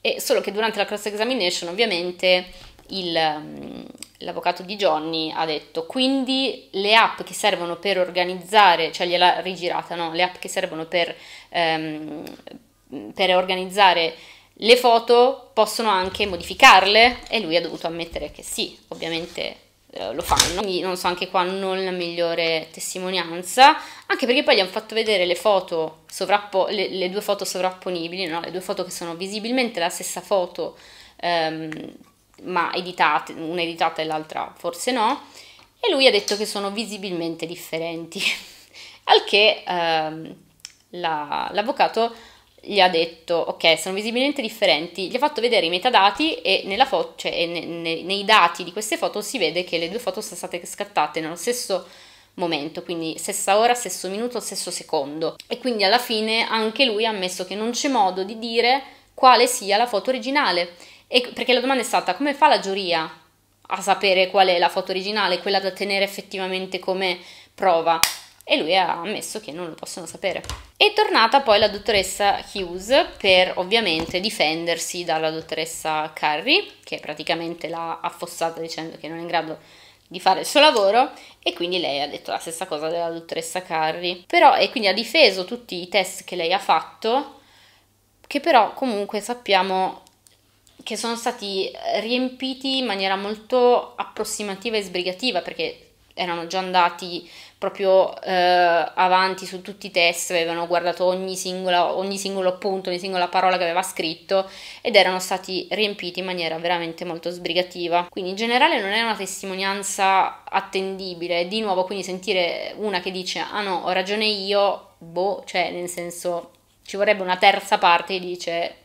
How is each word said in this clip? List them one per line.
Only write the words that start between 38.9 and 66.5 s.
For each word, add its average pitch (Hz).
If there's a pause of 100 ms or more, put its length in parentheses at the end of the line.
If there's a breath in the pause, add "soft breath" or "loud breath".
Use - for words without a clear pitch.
Al -
che, 208
ehm, 160 (540)
la, 156
l'avvocato 226 (460 loud breath)
gli 202
ha 185
detto: 170
"Ok, 165
sono 190
visibilmente 240
differenti." 185
Gli 196
ha 247
fatto 285
vedere 214
i 165
metadati 208
e -
nella 202
fo-, 170
cioè, -
e 170
ne-, 170
ne-, 165
nei 196
dati 196
di 170
queste -
foto 190
si 208
vede 175
che 175
le 170
due 196
foto 208
sono 185
state 175
scattate 165
nello 160
stesso 220 (480 loud breath)
momento, 165
quindi 165
stessa 202
ora, 240
stesso 185
minuto, 226
stesso 190
secondo. 156 (100)
E 240
quindi 226
alla 208
fine 220
anche 220
lui 220
ha 226
ammesso 185
che 190
non 220
c'è 240
modo 190
di 214
dire 233 (320 loud breath)
quale 247
sia 196
la 233
foto 208
originale. 226 (320 loud breath)
E, 247
perché 240
la 254
domanda 254
è -
stata: 180
"Come 277
fa 294
la 220
giuria 180 (600)
a 190
sapere 190
qual 190
è 175
la 175
foto 185
originale, 190
quella 196
da 190
tenere 196
effettivamente 190